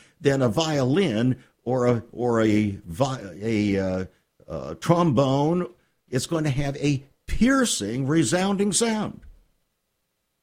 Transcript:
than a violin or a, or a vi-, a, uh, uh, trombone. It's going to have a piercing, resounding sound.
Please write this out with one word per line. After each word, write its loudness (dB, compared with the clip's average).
than 2
a 2
violin 0
or 0
a, 2
or 0
a 2
vi-, -6
a, 0
uh, -2
uh, -10
trombone. 2
It's -4
going -2
to 0
have -4
a -2
piercing, 0
resounding 0
sound. -2